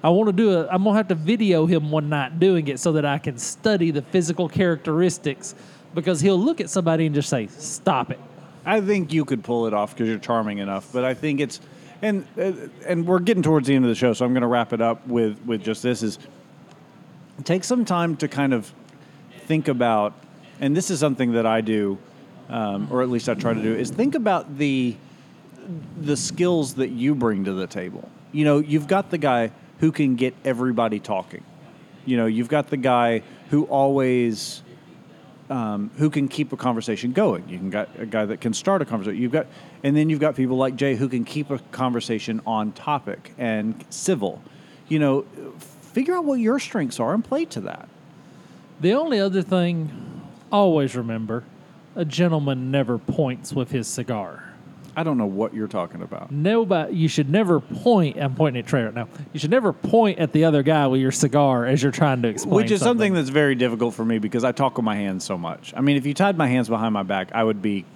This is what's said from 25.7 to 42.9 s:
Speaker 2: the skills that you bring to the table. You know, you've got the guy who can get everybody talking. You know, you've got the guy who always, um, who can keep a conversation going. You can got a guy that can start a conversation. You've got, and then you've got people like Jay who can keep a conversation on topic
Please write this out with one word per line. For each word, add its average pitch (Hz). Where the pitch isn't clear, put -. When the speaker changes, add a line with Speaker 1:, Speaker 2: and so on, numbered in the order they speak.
Speaker 2:
the 147
skills 160
that 131
you 127
bring 113
to 95
the 92
table. 95
You 151
know, 147
you've 151
got 190
the 175
guy 123
who 160
can 139
get 127
everybody 117
talking. -
You 127
know, 113
you've 113
got 147
the 147
guy 120
who 147
always, 131
um, 107
who 151
can 143
keep 143
a 127
conversation 120
going. 123
You 90
can 95
got 104
a 101
guy 107
that 104
can 113
start 185
a -
conversation. 104
You've 123
got, 156
and 139
then 151
you've 151
got 151
people 131
like 131
Jay 135
who 131
can 120
keep 143
a 135
conversation 117
on 107
topic -